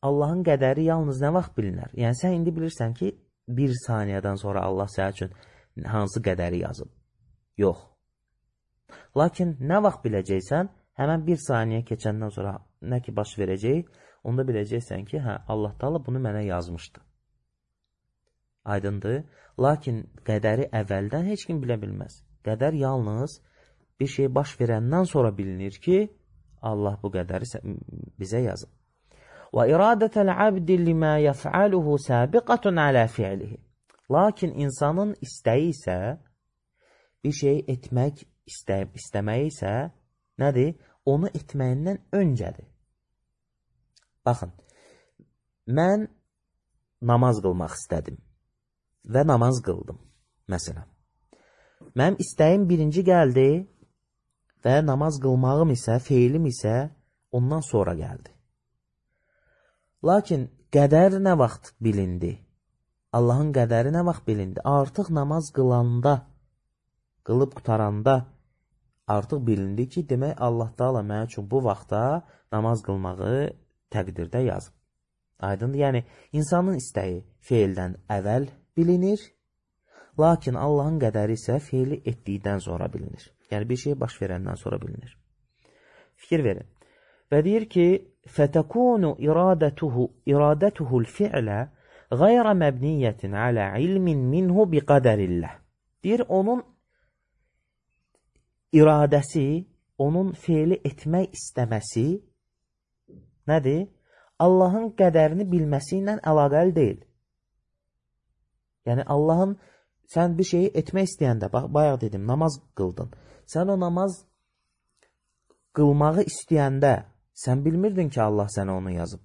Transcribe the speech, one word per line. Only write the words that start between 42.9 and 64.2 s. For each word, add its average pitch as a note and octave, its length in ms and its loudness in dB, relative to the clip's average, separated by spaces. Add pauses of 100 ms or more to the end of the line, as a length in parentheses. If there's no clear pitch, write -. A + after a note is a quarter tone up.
Baxın, A#2+ 260 -2 (1160)
mən F3+ 380 2 (960)
namaz A#2+ 400 4
qılmaq F2+ 320 -2
istədim - 460 -8 (840)
və B2 200 2
namaz B2+ 400 2
qıldım, F2+ 320 -6 (520)
məsələn. E2 360 -8 (1120)
Mənim D#3 260 2
istəyim F3 480 2
birinci D#3 320 2
gəldi C#3+ 480 6 (1160)
və B2+ 100 4 (100)
namaz D3 380 0
qılmağım C3+ 500 2
isə, A#2 240 -2
feilim C3 480 2
isə B2 460 -2 (420)
ondan C3+ 320 -2
sonra F2+ 320 0
gəldi. - 320 -12 (1700)
Lakin E3+ 420 2 (260)
qədər D#3 480 6
nə F#3+ 200 4
vaxt - 420 0
bilindi? F#2 560 -2 (760)
Allahın A#2+ 380 2
qədəri A#2+ 400 2
nə F3 140 0
vaxt E3+ 220 -2